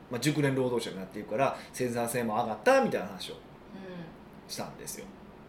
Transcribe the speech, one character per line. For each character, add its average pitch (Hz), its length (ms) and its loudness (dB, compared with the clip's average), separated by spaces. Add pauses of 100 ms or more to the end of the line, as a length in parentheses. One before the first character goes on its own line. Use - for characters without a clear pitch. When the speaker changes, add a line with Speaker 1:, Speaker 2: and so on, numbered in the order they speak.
(120)
Speaker 1:
ま 123 60 -2
あ、 - 20 0
熟 147 240 2
練 135 100 4
労 131 160 4
働 120 140 2
者 - 80 -6
に 90 60 -8
な 95 60 -6
っ 92 40 -10
て 107 120 -8
い 101 40 -4
く - 80 -6
か 107 60 0
ら、 131 200 4 (160)
生 127 160 0
産 117 180 0
性 120 160 2
も 107 120 2
上 113 100 4
が 110 80 0
っ - 100 -6
た 262 200 10
み 180 80 4
た 120 80 2
い - 20 -2
な 92 60 -4
話 - 240 -8
を - 20 -6
Speaker 2:
う - 40 -12
ん。 - 20 -14 (1080)
Speaker 1:
し - 100 -10
た 107 100 -4
ん - 100 -12
で - 80 -10
す - 140 -8
よ。 - 60 -10 (440)